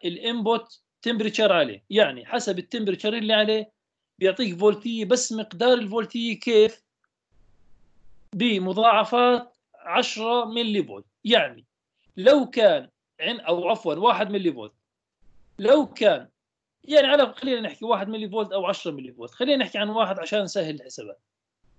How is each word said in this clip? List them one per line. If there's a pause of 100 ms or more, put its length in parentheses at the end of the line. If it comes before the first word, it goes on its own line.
الانبوت (220)
تمبريتشر
عليه،
يعني
حسب
التمبريتشر
اللي
عليه (460)
بيعطيك
فولتية،
بس
مقدار
الفولتية
كيف؟ (1500)
بمضاعفات (180)
عشرة
ملي
فولت. (180)
يعني (520)
لو
كان (320)
عن-،
أو
عفوا
واحد
ملي
فولت، (840)
لو
كان (560)
يعني
على،
خلينا
نحكي
واحد
ملي
فولت
أو
عشرة
ملي
فولت،
خلينا
نحكي
عن
واحد
عشان
نسهل
الحسابات. (580)